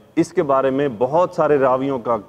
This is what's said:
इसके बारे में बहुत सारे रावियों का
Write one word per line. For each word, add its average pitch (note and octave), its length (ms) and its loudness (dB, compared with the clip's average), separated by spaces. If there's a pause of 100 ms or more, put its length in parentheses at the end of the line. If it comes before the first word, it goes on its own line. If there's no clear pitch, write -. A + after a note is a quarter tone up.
(160)
इसके E3+ 260 0
बारे C3+ 280 2
में C3+ 280 -2
बहुत D#3+ 380 0
सारे D3+ 220 2
रावियों C3 400 0
का A#2 180 -2 (120)